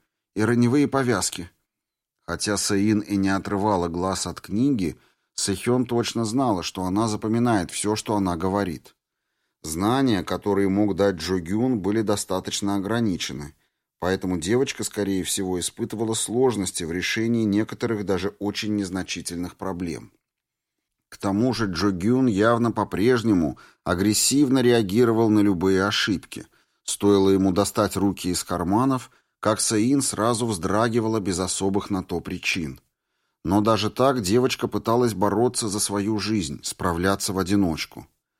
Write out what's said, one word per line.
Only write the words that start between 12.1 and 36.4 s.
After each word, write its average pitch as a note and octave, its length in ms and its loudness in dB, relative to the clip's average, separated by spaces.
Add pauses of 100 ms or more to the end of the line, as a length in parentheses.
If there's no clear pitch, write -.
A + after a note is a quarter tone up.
ограничены, F#2+ 800 -4 (460)
поэтому F#2 360 -2
девочка, A2+ 460 -2
скорее G2 400 -2
всего, F#2 380 -4
испытывала A2 540 -6
сложности G#2+ 680 -2
в D#2+ 80 -6
решении A2+ 540 -2
некоторых G#2 600 -2
даже F#2+ 260 -2 (100)
очень G#2 340 -4
незначительных F2+ 840 -6
проблем. F2 560 -6 (960)
К - 60 -20
тому G#2 360 0
же G#2+ 140 0
Джо F#2 240 0
Гюн A2+ 360 2
явно A2+ 460 2
по-прежнему G2+ 840 2 (260)
агрессивно B2 760 2
реагировал A2+ 680 4
на G#2+ 100 6
любые F#2+ 440 4
ошибки. - 600 -2 (360)
Стоило G2 480 4
ему G2 220 4
достать G2+ 440 0
руки G2 340 -2
из F2 120 -2
карманов, A2 680 0 (280)
как G#2+ 220 0
Саин A#2+ 420 2
сразу A#2 440 -2
вздрагивала A2 760 0
без F2+ 180 -4
особых F#2+ 520 -2
на F#2+ 120 -2
то E2+ 180 -6
причин. E2 600 -6 (640)
Но G2 160 4
даже G#2 300 2
так B2+ 320 2
девочка A#2 460 0
пыталась A#2 460 0
бороться G#2 540 0
за G2+ 120 -4
свою G2+ 380 -2
жизнь, F#2+ 440 -4